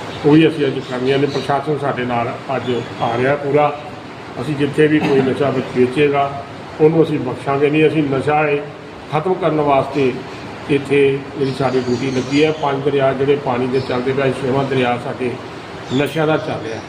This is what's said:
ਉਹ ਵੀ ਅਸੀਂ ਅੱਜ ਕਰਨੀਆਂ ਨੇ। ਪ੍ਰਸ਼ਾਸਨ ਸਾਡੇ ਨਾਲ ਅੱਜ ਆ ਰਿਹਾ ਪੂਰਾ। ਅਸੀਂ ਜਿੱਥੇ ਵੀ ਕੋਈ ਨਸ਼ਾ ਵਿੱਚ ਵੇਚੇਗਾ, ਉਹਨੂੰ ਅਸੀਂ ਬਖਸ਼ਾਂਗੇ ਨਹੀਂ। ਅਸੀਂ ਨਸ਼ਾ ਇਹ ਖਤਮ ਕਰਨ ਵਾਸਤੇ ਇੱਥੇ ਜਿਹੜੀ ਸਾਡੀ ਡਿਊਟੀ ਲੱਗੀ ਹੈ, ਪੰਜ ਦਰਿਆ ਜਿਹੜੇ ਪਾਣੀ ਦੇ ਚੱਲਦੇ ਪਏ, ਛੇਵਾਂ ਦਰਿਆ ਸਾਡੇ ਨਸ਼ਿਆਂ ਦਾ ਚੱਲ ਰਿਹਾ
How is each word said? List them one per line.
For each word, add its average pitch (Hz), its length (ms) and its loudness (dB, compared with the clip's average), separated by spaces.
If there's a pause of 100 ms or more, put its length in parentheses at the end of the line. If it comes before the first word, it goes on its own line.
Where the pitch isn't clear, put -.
(260)
ਉਹ 147 60 8
ਵੀ 160 160 8
ਅਸੀਂ 156 180 0
ਅੱਜ 131 120 -2
ਕਰਨੀਆਂ 131 400 0
ਨੇ। 143 80 4
ਪ੍ਰਸ਼ਾਸਨ 139 520 -2
ਸਾਡੇ 127 260 -2
ਨਾਲ 120 300 -2 (220)
ਅੱਜ 123 160 -4 (280)
ਆ 120 160 -2
ਰਿਹਾ 135 200 2
ਪੂਰਾ। 147 440 0 (600)
ਅਸੀਂ 139 140 -4
ਜਿੱਥੇ 143 320 2
ਵੀ 151 120 2
ਕੋਈ 139 220 2
ਨਸ਼ਾ 131 300 0
ਵਿੱਚ 127 160 -2 (100)
ਵੇਚੇਗਾ, 143 680 2 (360)
ਉਹਨੂੰ 160 220 6
ਅਸੀਂ 151 160 0
ਬਖਸ਼ਾਂਗੇ 139 520 0
ਨਹੀਂ। 156 160 4
ਅਸੀਂ 151 160 2
ਨਸ਼ਾ 143 460 0
ਇਹ 143 100 0 (540)
ਖਤਮ 156 220 0
ਕਰਨ 160 260 0
ਵਾਸਤੇ 135 520 2 (580)
ਇੱਥੇ 139 480 4 (200)
ਜਿਹੜੀ 135 200 0
ਸਾਡੀ 131 220 0
ਡਿਊਟੀ 123 300 -2
ਲੱਗੀ 131 340 2
ਹੈ, 156 80 4
ਪੰਜ 139 320 -2
ਦਰਿਆ 139 280 2
ਜਿਹੜੇ 139 240 2
ਪਾਣੀ 127 300 -2
ਦੇ 127 140 0
ਚੱਲਦੇ 127 320 -2
ਪਏ, 131 200 2
ਛੇਵਾਂ 135 320 0
ਦਰਿਆ 127 400 0
ਸਾਡੇ 123 260 -4 (640)
ਨਸ਼ਿਆਂ 147 320 0
ਦਾ 156 100 2
ਚੱਲ 123 280 -6
ਰਿਹਾ 110 240 -8